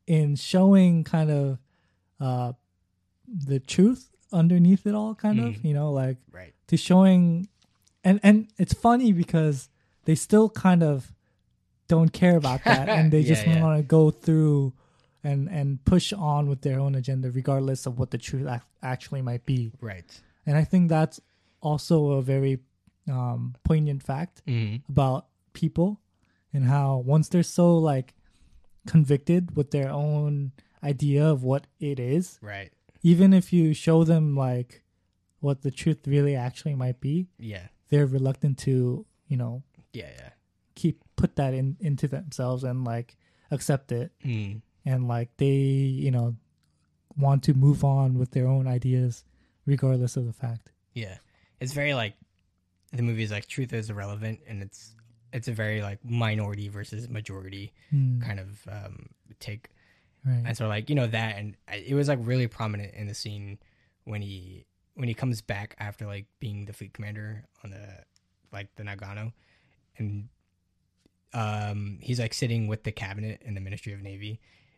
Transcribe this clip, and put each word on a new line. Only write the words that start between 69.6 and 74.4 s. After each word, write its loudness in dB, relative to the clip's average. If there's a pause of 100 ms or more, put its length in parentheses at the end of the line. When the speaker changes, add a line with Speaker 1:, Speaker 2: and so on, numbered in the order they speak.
Speaker 2:
and, -8 (1080)
um, -6
he's, -6
like, -6
sitting -4
with -8
the -6
cabinet -12
in -12
the -10
Ministry -12
of -16
Navy, -14 (380)